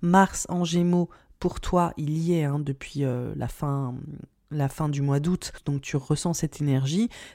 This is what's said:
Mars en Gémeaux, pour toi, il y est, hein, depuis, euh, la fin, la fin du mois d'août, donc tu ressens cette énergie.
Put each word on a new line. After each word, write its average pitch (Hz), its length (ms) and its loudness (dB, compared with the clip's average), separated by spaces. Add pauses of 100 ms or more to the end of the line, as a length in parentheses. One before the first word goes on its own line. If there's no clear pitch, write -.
Mars 185 480 4
en 175 160 0
Gémeaux, 175 460 2 (280)
pour - 220 -2
toi, 175 380 2
il 151 180 -2
y 165 160 0
est, 160 120 2
hein, 143 140 0
depuis, 143 460 -4
euh, 123 320 -2
la 127 120 -4
fin, 139 460 -4 (560)
la 143 180 0
fin 151 200 -2
du 143 140 0
mois 139 160 2
d'août, 175 340 -2 (140)
donc 143 140 0
tu - 160 -6
ressens 151 380 0
cette - 260 -4
énergie. 147 480 2 (260)